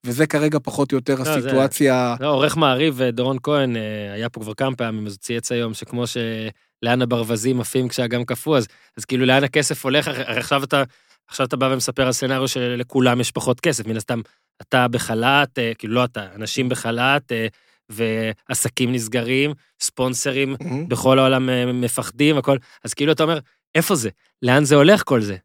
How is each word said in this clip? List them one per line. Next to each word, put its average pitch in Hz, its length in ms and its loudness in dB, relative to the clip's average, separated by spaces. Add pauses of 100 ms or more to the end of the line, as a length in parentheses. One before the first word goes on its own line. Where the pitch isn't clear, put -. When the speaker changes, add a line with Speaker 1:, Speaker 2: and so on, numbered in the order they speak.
Speaker 1:
וזה 127 200 2
כרגע 151 360 0
פחות - 300 -2
או 139 60 0
יותר 135 160 0
Speaker 2:
לא, 131 100 -4
זה 156 100 0
Speaker 1:
הסיטואציה. 131 840 2
Speaker 2:
לא, 139 80 -2
עורך 143 280 2
מעריב, 139 460 2
אה, 123 80 2
דורון 123 320 -2
כהן, 139 340 0
אה, 113 40 -4 (320)
היה 110 160 -6
פה 117 120 -10
כבר 107 140 -10
כמה 135 220 -2
פעמים, 110 300 -4
אז 104 60 -8
הוא 101 60 -16
צייץ 117 340 -6
היום 117 220 -4
שכמו 120 320 -6
שלאן 113 960 -4
הברווזים 120 580 0
עפים 127 280 -2
כשהאגם 120 360 -4
קפוא, 143 340 -2
אז, 107 80 0 (300)
אז 110 80 -12
כאילו 127 220 0
לאן 131 180 4
הכסף 143 400 -2
הולך, 139 240 0
הרי 131 140 -6
עכשיו 123 420 -2
אתה 139 180 0 (480)
עכשיו 131 160 -2
אתה 135 100 -4
בא 131 160 2
ומספר 131 340 0
על 131 60 0
סצנריו 131 360 -2
שלכולם 123 720 0
יש 123 100 -2
פחות 123 300 -2
כסף, 139 260 -2
מן 113 100 -4
הסתם, 117 240 -4 (420)
אתה 123 260 2
בחל"ת, 123 680 0
אה, 117 200 -2
כאילו, 107 160 -4
לא 123 100 4
אתה, 113 300 -6
אנשים 110 340 -4
בחל"ת, 123 640 -2
אה, 113 140 -2 (420)
ועסקים 113 1040 -2
נסגרים, 123 580 -2 (300)
ספונסרים 131 800 -4
Speaker 1:
מהמם. 156 280 -6
Speaker 2:
בכל 131 300 4
העולם, 131 320 4
אה, 123 220 0
מפחדים, 123 680 0
הכל. 135 180 2 (280)
אז - 100 -8
כאילו, 147 180 2
אתה 160 100 2
אומר, 156 160 2 (360)
"איפה 165 200 2
זה? 113 160 -2 (320)
לאן 131 220 6
זה 139 100 4
הולך 160 320 8
כל 127 140 2
זה?" 101 240 -4